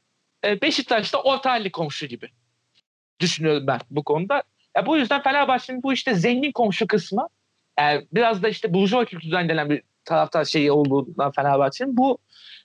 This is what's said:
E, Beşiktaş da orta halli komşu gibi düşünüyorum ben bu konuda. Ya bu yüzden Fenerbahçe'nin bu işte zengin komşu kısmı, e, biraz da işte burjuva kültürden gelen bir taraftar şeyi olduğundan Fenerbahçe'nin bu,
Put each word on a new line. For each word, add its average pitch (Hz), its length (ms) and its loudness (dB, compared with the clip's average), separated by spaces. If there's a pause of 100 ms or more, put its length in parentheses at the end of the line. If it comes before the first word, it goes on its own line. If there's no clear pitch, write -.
(460)
E, 208 160 0
Beşiktaş 254 520 0
da 277 80 0
orta 262 300 0
halli 214 200 -2
komşu 156 340 -6
gibi 120 240 -12 (880)
düşünüyorum 151 480 0
ben 127 120 0 (100)
bu 143 140 -4
konuda. 185 400 -2 (340)
Ya 180 80 2
bu 311 120 2
yüzden 277 240 0
Fenerbahçe'nin 269 600 0
bu 269 100 0
işte 247 200 -2
zengin 262 380 0
komşu 214 360 0
kısmı, 214 400 -2 (540)
e, 147 200 2 (100)
biraz 214 320 2
da 220 60 0
işte 208 240 -4
burjuva 202 320 2
kültürden 170 420 -4
gelen 156 220 0
bir 147 120 0 (240)
taraftar 156 400 0
şeyi 143 260 2
olduğundan 139 600 2
Fenerbahçe'nin 143 680 0
bu, 254 200 4 (480)